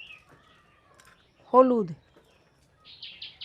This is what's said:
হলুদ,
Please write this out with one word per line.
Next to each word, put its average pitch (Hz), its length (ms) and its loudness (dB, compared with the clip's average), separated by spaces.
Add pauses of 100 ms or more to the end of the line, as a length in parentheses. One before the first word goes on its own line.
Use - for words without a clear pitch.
(1500)
হলুদ, 247 380 4 (1600)